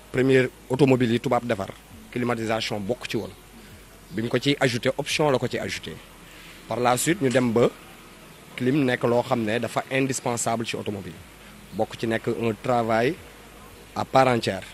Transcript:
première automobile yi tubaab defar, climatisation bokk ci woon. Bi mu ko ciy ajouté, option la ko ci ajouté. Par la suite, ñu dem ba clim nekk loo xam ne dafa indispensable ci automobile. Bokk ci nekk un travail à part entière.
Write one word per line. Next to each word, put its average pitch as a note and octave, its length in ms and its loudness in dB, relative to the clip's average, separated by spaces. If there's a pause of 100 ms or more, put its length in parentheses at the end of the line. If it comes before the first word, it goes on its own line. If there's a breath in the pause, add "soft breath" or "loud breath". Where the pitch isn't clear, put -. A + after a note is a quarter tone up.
(120)
première C3 360 4 (220)
automobile B2+ 420 4
yi A#2 80 2
tubaab A#2+ 260 0
defar, G#2 220 -2 (440)
climatisation A2+ 680 -2
bokk G#2 300 -6
ci - 80 -6
woon. G2 140 -6 (800 loud breath)
Bi F#2+ 100 -4
mu A#2+ 80 -4
ko - 100 0
ciy C#3+ 200 2
ajouté, B2+ 380 0
option D3+ 340 0
la B2+ 60 2
ko B2 100 -2
ci A#2 100 -6
ajouté. F#2+ 360 -8 (760 loud breath)
Par A2 120 -4
la B2 180 4
suite, D3 240 0
ñu C3+ 80 2
dem B2 220 2
ba A#2+ 180 6 (840)
clim C3 300 2
nekk B2 180 2
loo A#2+ 200 4
xam A#2+ 200 0
ne A2 160 0
dafa A2+ 320 -4
indispensable A#2+ 760 -2
ci - 100 -6
automobile. G2+ 400 -8 (580 loud breath)
Bokk G#2+ 260 -4
ci A#2+ 80 -2
nekk A2+ 200 -2 (140)
un A#2 120 0 (100)
travail A#2+ 520 2 (800)
à G#2 100 -4
part C3 220 6
entière. A2 360 0 (100)